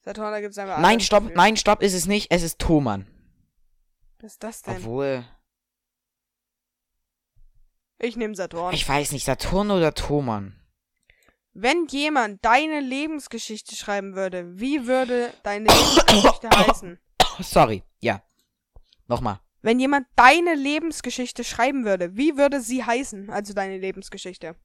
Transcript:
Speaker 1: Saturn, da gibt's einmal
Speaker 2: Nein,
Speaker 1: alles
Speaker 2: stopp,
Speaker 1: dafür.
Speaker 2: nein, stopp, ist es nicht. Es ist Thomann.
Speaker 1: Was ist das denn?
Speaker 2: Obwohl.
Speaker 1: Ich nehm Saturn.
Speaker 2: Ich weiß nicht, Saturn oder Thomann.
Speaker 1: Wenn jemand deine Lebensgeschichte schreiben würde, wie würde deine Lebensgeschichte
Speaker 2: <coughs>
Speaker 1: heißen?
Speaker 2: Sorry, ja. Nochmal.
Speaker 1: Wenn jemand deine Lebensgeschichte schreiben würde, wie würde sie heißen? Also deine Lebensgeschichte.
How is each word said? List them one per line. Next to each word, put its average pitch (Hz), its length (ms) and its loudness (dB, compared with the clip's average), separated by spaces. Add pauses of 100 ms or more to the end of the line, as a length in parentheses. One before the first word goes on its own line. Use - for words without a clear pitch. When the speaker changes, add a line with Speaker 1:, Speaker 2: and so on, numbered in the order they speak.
Speaker 1:
Saturn, 208 300 -10
da 208 100 -6
gibt's 202 160 -10
einmal 190 240 -4
Speaker 2:
Nein, 190 140 6
Speaker 1:
alles 220 100 -2
Speaker 2:
stopp, 208 180 4
Speaker 1:
dafür. - 140 -4
Speaker 2:
nein, 208 200 6
stopp, 208 240 2
ist 196 120 2
es 175 140 -2
nicht. 208 240 0
Es 175 120 4
ist - 160 -6
Thomann. 120 480 2 (1120)
Speaker 1:
Was 214 140 -20
ist - 100 -18
das 226 200 -14
denn? 190 140 -8
Speaker 2:
Obwohl. 127 480 -6 (2750)
Speaker 1:
Ich 233 180 -6
nehm 214 160 -6
Saturn. 180 400 -6
Speaker 2:
Ich - 140 -4
weiß 143 240 -2
nicht, 135 140 -8
Saturn 190 460 -2
oder 165 220 2
Thomann. 113 600 -4 (960)
Speaker 1:
Wenn 277 360 0
jemand 262 580 -4
deine 302 340 2
Lebensgeschichte 262 960 -8
schreiben 196 400 -6
würde, 185 440 -6
wie 262 280 -2
würde 247 460 0 (100)
deine 208 240 -6
Lebensgeschichte - 840 4
Speaker 2:
<coughs> 220 60 8
Speaker 1:
heißen? 196 440 2 (400)
Speaker 2:
Sorry, 127 440 2 (160)
ja. 101 240 -2 (840)
Nochmal. 110 340 -4 (200)
Speaker 1:
Wenn 240 180 2
jemand 277 360 0
deine 320 400 8
Lebensgeschichte 277 880 -6
schreiben 262 400 -2
würde, 185 320 -2
wie 285 220 0
würde 285 240 2
sie 233 240 -6
heißen? 226 440 -6
Also 208 240 -8
deine 190 240 -6
Lebensgeschichte. 185 880 -12